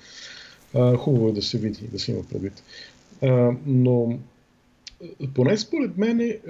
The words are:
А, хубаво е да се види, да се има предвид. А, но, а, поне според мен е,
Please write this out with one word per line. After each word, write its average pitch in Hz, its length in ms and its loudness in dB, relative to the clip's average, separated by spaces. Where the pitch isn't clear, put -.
А, 123 220 4
хубаво 120 320 2
е 110 40 2
да 101 80 -4
се - 160 -2
види, 107 300 -6
да 104 120 -8
се - 120 -6
има 107 120 -6
предвид. 98 400 -8
А, 123 300 4
но, 123 540 2
а, 135 120 -6
поне 143 220 2
според 214 400 -4
мен 233 220 0
е, 233 200 -2